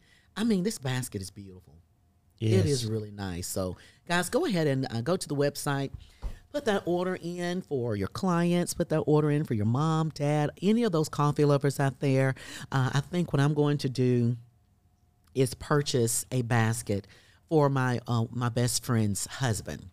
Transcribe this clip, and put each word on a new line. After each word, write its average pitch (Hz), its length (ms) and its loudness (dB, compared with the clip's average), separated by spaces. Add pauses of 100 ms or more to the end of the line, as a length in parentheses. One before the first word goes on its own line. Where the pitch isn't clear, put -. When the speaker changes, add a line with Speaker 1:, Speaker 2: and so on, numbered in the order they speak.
(360)
Speaker 1:
I 220 80 -2
mean, 202 180 2
this 214 160 -2
basket 127 420 -4
is 95 100 -10
beautiful. 92 440 -18 (680)
It 113 260 4
is 135 160 2
Speaker 2:
Yes. - 20 -4
Speaker 1:
really 107 260 -4
nice. 95 380 -6
So, 92 280 -4 (320)
guys, 175 200 0
go 320 180 0
ahead 170 220 0
and, 131 220 0
uh, 117 100 -2
go 160 160 0
to - 120 -8
the 151 60 -4
website. 139 560 -2 (600)
Put 285 140 -6
that 196 200 2
order 180 340 0
in 175 420 -6
for 120 340 -4
your - 120 -2
clients. 175 680 0
Put 170 160 -2
that 160 100 2
order 151 320 4
in 147 120 2
for 127 100 -2
your 104 120 2
mom, 156 480 2
dad, 147 360 0 (120)
any 220 220 2
of 208 80 0
those 156 160 2
coffee 147 360 2
lovers 143 360 2
out 139 180 0
there. 135 380 2 (340)
Uh, 127 240 0
I 143 60 0
think 175 320 -2
what 139 80 2
I'm 147 140 2
going 147 240 2
to 139 100 -2
do 123 480 2 (1040)
is 131 140 0
purchase 139 760 0
a 127 120 0
basket 113 640 0 (420)
for 147 200 4
my, 127 380 0
uh, 120 240 2
my 120 180 -2
best 120 360 0
friend's 110 420 0
husband. - 680 -6